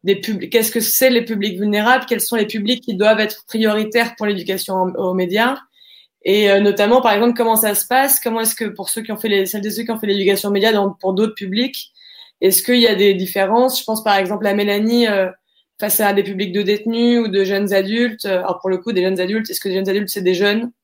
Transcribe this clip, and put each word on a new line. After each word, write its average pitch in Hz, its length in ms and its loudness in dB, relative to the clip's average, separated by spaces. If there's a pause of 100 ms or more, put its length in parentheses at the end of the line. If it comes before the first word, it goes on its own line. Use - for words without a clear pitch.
des 196 120 2
pub-, 202 340 -6
qu'est-ce 220 220 2
que 233 80 0
c'est 254 300 2
les 233 140 2
publics 202 340 -4
vulnérables, 214 480 2
quels 233 140 -2
sont - 160 -4
les 214 100 0
publics 220 360 -4
qui 214 120 -6
doivent 214 260 4
être 214 260 -4
prioritaires 220 680 0
pour 214 100 -4
l'éducation 190 480 -4
en, 185 200 0
aux 185 200 -2
médias, 214 420 0 (680)
et, 202 260 4
euh, 196 100 6
notamment, 208 400 4
par 233 120 2
exemple, 233 240 2
comment 226 200 2
ça 214 180 0
se - 120 -4
passe, 269 340 2
comment 226 200 -2
est-ce 220 140 -4
que 226 120 -6
pour 190 220 -10
ceux 226 140 -6
qui 226 100 -12
ont 208 40 -6
fait 220 120 -4
les, 196 180 2
celles 202 200 -6
et 214 40 -4
ceux 220 120 -6
qui 226 80 -6
ont 220 80 -4
fait 220 80 -6
l'éducation 202 440 0
aux - 20 0
médias 208 200 2
dans, 202 180 0
pour 190 240 -4
d'autres 214 200 0
publics, 208 580 -6 (480)
est-ce 185 220 2
qu'il 247 160 2
y 233 80 6
a 214 80 4
des 196 200 4
différences ? 202 680 0
Je - 40 -14
pense 220 200 -6
par 202 120 2
exemple 196 300 -2
à 196 80 2
Mélanie, 214 540 2
euh, 190 200 0 (520)
face 214 200 -2
à 202 120 4
des 196 100 2
publics 196 300 -4
de 202 100 0
détenus 226 580 2
ou 220 80 -2
de 196 160 0
jeunes 196 280 0
adultes. 220 520 0
Euh, 190 140 0
alors 180 220 -4
pour 190 100 -4
le 185 80 0
coup, 208 140 -6
des 180 100 0
jeunes 190 180 0
adultes, 214 300 -4
est-ce 185 100 -8
que 202 80 -6
des 185 60 -4
jeunes 190 140 -2
adultes, 196 220 -2
c'est 202 120 -6
des 180 120 2
jeunes ? 208 360 0 (140)